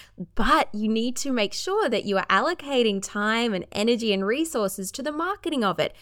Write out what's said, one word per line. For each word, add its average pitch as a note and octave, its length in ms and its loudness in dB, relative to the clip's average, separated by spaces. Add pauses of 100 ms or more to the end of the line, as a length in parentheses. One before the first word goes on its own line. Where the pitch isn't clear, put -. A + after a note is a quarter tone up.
(340)
but C#4+ 400 4
you G#3+ 140 -2
need A3+ 280 0
to C#4 140 -4
make A3 220 0
sure G#4 360 -2
that A3 180 0
you G3 100 0
are F#3+ 100 0
allocating B3 760 2
time A3 520 -2
and F#3 180 -4
energy A3+ 420 2
and F#3+ 140 0
resources A3 640 -2
to - 100 -10
the D4+ 100 -4
marketing D#4+ 500 -2
of F#3 160 0
it, - 240 -2